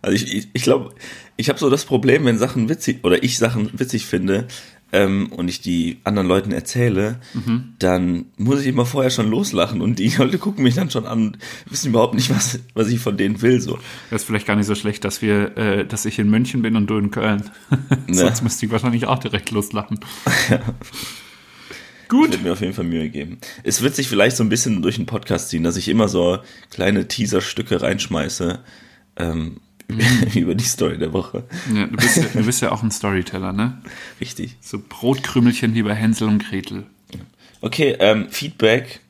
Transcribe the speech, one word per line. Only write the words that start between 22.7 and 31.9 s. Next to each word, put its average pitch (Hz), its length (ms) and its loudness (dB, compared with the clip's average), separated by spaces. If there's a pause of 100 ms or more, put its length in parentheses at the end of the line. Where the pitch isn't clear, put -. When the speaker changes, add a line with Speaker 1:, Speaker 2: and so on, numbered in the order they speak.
Speaker 1:
Fall 92 100 -4
Mühe 82 260 -2
geben. 76 280 -10 (260)
Es 98 180 0
wird 131 140 2
sich 131 140 -2
vielleicht 117 260 4
so 117 80 2
ein 110 60 2
bisschen 110 320 0
durch 87 160 0
den - 80 -2
Podcast - 420 -4
ziehen, 82 160 -2
dass 85 140 0
ich 92 100 -4
immer 107 220 4
so 90 300 2 (300)
kleine 98 380 0
Teaserstücke - 720 -2
reinschmeiße, 85 800 -2 (580)
ähm, 80 440 -6 (260)
Speaker 2:
Mhm. 113 140 -2 (180)
Speaker 1:
<laughs> 113 200 2
über 85 160 0
die 120 80 0
Story - 340 -2
der 80 140 -4
Woche. - 320 -4 (300)
Speaker 2:
Ja, 104 120 0
du 113 120 -8